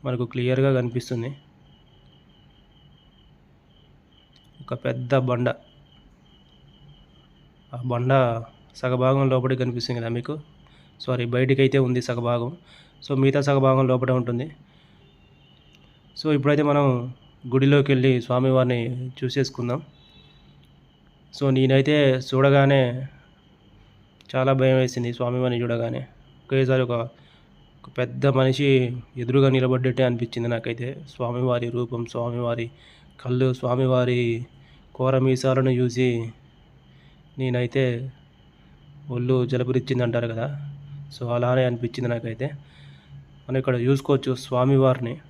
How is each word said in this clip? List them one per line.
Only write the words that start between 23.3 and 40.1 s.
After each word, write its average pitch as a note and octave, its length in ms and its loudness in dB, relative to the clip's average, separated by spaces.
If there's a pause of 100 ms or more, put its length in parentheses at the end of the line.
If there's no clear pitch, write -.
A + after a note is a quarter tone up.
చాలా C3+ 280 2
భయం C3 220 4
వేసింది A#2+ 360 -4
స్వామివారిని B2 440 -2
చూడగానే. A#2 380 -4 (420)
ఒకేసారి C3 440 2
ఒక, A#2+ 80 -4 (840)
ఒక - 180 -20
పెద్ద B2+ 300 -2 (100)
మనిషి C3 300 2 (560)
ఎదురుగా C3+ 320 4
నిలబడ్డట్టే B2+ 520 2
అనిపించింది A#2 460 -4
నాకైతే. A#2 340 -6 (260)
స్వామివారి A#2+ 640 -2
రూపం, A#2+ 260 -6 (120)
స్వామివారి A#2+ 520 -4 (580)
కళ్ళు, B2+ 260 0 (100)
స్వామివారి B2+ 600 2 (760)
కోర C3 180 0 (100)
మీసాలను C3 540 2
చూసి B2+ 280 2 (1300)
నేనైతే B2 420 0 (1300)
ఒళ్ళు B2 200 0 (160)
జలపురిచ్చింది B2 540 -2
అంటారు A#2 260 -2